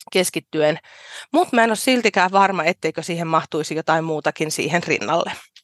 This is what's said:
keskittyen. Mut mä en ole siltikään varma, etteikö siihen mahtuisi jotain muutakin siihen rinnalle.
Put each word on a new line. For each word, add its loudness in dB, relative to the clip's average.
keskittyen. 0
Mut 2
mä 4
en 2
ole 0
siltikään 2
varma, 4
etteikö -2
siihen -6
mahtuisi -2
jotain 0
muutakin -4
siihen -2
rinnalle. -2